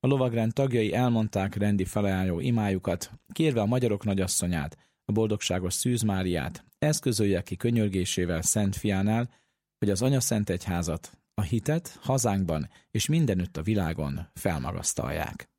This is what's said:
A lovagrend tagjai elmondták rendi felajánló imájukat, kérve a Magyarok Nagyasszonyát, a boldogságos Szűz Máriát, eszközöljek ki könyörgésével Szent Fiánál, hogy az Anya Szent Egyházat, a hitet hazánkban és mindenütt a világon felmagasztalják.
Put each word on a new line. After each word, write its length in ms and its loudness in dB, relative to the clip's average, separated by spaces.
A 60 0
lovagrend 460 2
tagjai 420 2
elmondták 600 0
rendi 300 2
felajánló 560 0
imájukat, 720 0
kérve 280 2
a 60 2
Magyarok 380 0
Nagyasszonyát, 720 0
a 80 -4
boldogságos 640 0
Szűz 280 0
Máriát, 640 -2
eszközöljek 640 2
ki 140 -8
könyörgésével 840 0
Szent 340 0
Fiánál, 540 0
hogy 120 2
az 120 0
Anya 180 2
Szent 300 -2
Egyházat, 680 -4
a 80 -2
hitet 580 -2
hazánkban 680 0
és 160 -2
mindenütt 500 0
a 60 -6
világon 720 -2
felmagasztalják. 1200 -4